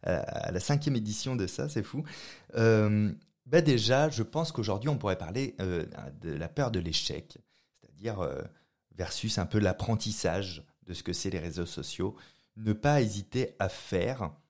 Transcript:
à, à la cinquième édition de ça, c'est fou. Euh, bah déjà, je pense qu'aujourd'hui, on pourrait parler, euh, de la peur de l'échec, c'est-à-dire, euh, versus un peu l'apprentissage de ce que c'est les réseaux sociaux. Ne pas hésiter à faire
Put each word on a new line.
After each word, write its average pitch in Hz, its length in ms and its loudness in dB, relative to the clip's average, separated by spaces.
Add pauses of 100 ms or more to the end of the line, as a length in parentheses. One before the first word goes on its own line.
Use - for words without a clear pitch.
à, 90 160 2
à - 340 -4
la 110 80 -2
cinquième 143 340 2
édition 110 400 -2
de 101 100 0
ça, 123 220 -4
c'est 110 160 -2
fou. 147 220 -6 (500)
Euh, 107 560 6 (340)
bah 143 140 6
déjà, 131 480 4
je 113 160 -2
pense 156 300 -4
qu'aujourd'hui, 107 340 -2
on 147 100 0
pourrait 98 200 0
parler, 104 420 -4
euh, 90 240 0 (380)
de 82 100 -6
la 76 160 -4
peur 131 240 0
de 92 80 2
l'échec, - 580 -4 (360)
c'est-à-dire, 98 480 -8
euh, 67 200 -2 (540)
versus 110 420 -2
un 92 80 2
peu 107 140 2
l'apprentissage 95 1040 0 (220)
de 90 60 -10
ce - 100 -10
que 90 80 -4
c'est 95 180 -2
les 90 100 -2
réseaux 85 260 -4
sociaux. - 500 -6 (400)
Ne 107 160 -2
pas 143 300 4
hésiter 104 580 -2
à 95 80 2
faire 98 640 -2 (180)